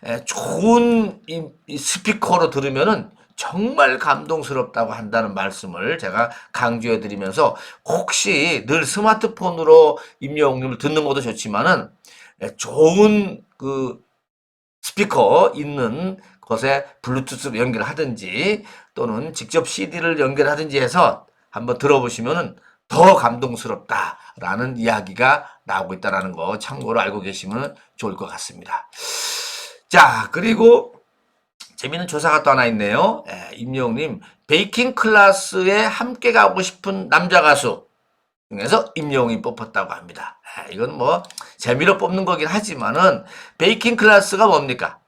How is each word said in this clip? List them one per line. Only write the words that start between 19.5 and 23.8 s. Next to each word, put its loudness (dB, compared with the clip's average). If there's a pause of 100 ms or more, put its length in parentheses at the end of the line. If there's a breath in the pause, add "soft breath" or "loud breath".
씨디를 -4
연결하든지 -2
해서 0 (240)
한번 -6
들어보시면은 -2 (300 soft breath)
더 8
감동스럽다라는 -4